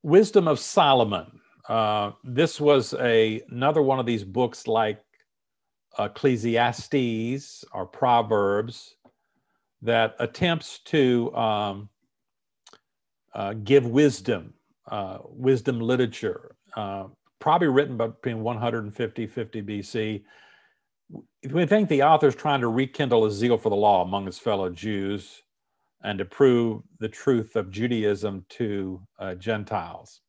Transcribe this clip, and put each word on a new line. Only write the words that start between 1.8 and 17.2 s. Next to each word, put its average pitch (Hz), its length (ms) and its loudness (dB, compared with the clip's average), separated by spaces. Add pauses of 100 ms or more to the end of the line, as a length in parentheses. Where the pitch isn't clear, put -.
this 135 360 -2
was 147 340 4
a, 110 460 2 (100)
another 143 320 0
one 135 180 2
of 117 60 -2
these 113 180 -2
books 113 420 -4
like 110 340 0 (960)
Ecclesiastes 120 1800 -2
or 95 140 -8
Proverbs 110 1080 0 (840)
that 113 380 0
attempts 170 640 -4
to, 123 560 2
um, 104 520 -2 (1400)
uh, 101 200 -6
give 117 340 4
wisdom, 120 680 0 (360)
uh, 98 340 -8
wisdom 127 540 0
literature, 113 760 -4 (200)
uh, 98 280 -8 (360)